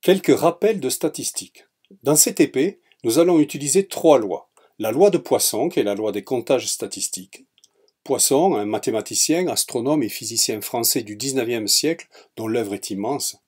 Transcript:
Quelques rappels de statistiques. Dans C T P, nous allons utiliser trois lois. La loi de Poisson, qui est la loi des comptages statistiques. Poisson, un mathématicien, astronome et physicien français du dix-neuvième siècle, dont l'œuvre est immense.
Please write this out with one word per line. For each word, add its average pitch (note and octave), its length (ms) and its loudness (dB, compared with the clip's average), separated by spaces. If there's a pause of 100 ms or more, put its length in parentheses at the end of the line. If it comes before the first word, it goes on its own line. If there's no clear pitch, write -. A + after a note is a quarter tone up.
Quelques F#3+ 360 4
rappels G3 440 0
de B2+ 80 -4
statistiques. - 760 -6 (380)
Dans D3 140 2
C A3+ 180 4
T C#3+ 140 6
P, D#3+ 320 -2 (240)
nous A#2 160 2
allons E3+ 180 6
utiliser D3 480 2
trois D#3 320 4
lois. G2 320 -6 (300)
La A2 100 -2
loi E3+ 200 4
de F3 80 0
Poisson, A#2+ 500 0
qui - 100 -4
est B2 60 2
la G2+ 100 -2
loi G#2+ 160 -4
des G2 140 -6
comptages A#2+ 420 0
statistiques. - 800 -10 (560)
Poisson, C#3 540 2
un G#2 80 -2
mathématicien, A2 840 -2
astronome C3+ 560 -2
et G#2+ 60 -2
physicien A2+ 520 -4
français A#2 440 -2
du G#2 100 -12
dix-neuvième A#2 540 -4
siècle, - 400 0 (260)
dont A2+ 140 -8
l'œuvre A2 260 -2
est - 160 -10
immense. A2 460 -6 (120)